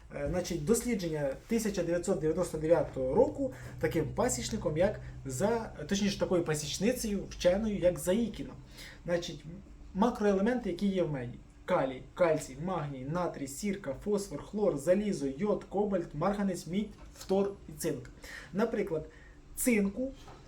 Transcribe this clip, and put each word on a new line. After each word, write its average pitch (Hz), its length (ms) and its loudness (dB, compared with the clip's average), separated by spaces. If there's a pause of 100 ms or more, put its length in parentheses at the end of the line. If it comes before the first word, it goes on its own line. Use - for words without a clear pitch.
(160)
Е, 143 140 -4
значить, 170 360 -2
дослідження 170 720 0 (120)
тисяча 214 360 0
дев'ятсот 175 360 2
дев'яносто 170 380 0
дев'ятого 156 580 4
року 277 380 4 (260)
таким 160 260 2 (100)
пасічником, 214 640 0
як 190 220 4 (260)
за, 208 460 0 (180)
точніше, 196 300 2
такою 175 240 2
пасічницею, 196 840 0
вченою, 202 480 2
як 170 220 4
Заїкіна. 185 540 0 (520)
Значить, 170 400 -2 (480)
макроелементи, 208 760 2
які 196 180 0
є 190 160 4
в 151 80 -2
меді. 123 280 -6 (260)
Калій, 135 380 0 (100)
кальцій, 151 520 2
магній, 147 460 -4
натрій, 147 360 -2
сірка, 190 560 -4
фосфор, 196 400 -2
хлор, 190 340 0
залізо, 170 500 2
йод, 175 360 0
кобальт, 185 520 0
марганець, 190 520 0
мідь, 202 220 -2 (280)
фтор 196 340 2 (160)
і - 40 -14
цинк. 139 380 -6 (440)
Наприклад, 190 560 0 (460)
цинку, 233 560 2 (360)